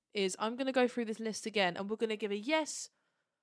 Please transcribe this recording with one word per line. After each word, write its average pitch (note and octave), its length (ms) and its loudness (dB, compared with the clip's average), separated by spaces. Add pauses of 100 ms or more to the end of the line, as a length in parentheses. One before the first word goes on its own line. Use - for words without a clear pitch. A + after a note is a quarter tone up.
(160)
is F#3+ 240 2
I'm A3 160 -2
gonna C4 160 0
go B3+ 160 6
through A#3+ 180 0
this G#3+ 140 -6
list A3 260 -4
again, G3 320 2
and G3 140 -4
we're A3 60 -4
gonna A3 200 0
give G#3 140 -4
a G3+ 40 -2
yes C#4 540 -2 (540)